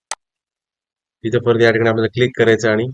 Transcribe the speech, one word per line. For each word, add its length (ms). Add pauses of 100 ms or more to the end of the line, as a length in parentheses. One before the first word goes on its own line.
(1200)
इथे 220
परत 160
या 100
ठिकाणी 160
आपल्याला 260
क्लिक 240
करायचं 320
आणि 240